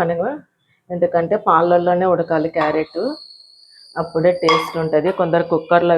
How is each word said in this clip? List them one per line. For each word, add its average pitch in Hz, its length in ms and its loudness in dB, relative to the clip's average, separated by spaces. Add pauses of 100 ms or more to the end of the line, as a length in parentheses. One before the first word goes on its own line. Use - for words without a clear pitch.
మనము, 170 260 -2 (640)
ఎందుకంటే 175 560 -2
పాలల్లోనే 175 680 2
ఉడకాలి 165 440 -2
క్యారెట్, 156 420 -2 (1040)
అప్పుడే 165 300 0 (100)
టేస్ట్ 160 400 0
ఉంటది. 156 380 0
కొందరు 170 320 0
కుక్కర్లో 175 460 2